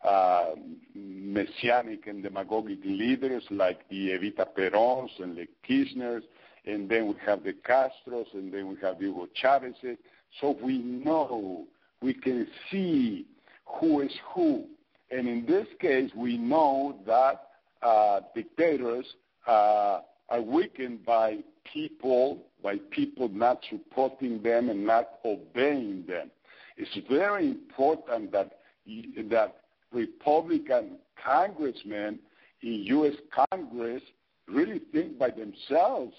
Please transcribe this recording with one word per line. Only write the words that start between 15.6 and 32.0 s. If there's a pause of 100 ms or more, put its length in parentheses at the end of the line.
case,
we
know
that, (340)
uh, (140)
dictators, (400)
uh, (300)
are
weakened
by (260)
people, (160)
by (120)
people
not
supporting
them
and
not
obeying
them. (460)
It's (120)
very
important
that, (680)
that (320)
Republican (240)
congressmen (440)